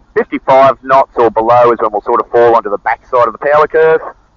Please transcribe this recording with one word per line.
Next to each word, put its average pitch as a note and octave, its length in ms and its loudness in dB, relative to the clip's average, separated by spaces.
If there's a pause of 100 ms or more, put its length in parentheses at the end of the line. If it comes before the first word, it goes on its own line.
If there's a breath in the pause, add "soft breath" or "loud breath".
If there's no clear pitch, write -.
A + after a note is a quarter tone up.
(140)
Fifty-five C3+ 680 0
knots C3+ 320 0
or A#2+ 140 2
below A#2+ 420 2
is A2+ 80 -4
when A2 100 -4
we'll G#2 120 -6
sort A#2 180 -2
of - 100 -8
fall A#2 240 2
onto G#2+ 160 -2
the G2+ 80 -4
backside A#2 480 -4
of A2+ 60 -4
the G#2+ 60 -14
power D3 280 0
curve. D#3+ 340 0 (360)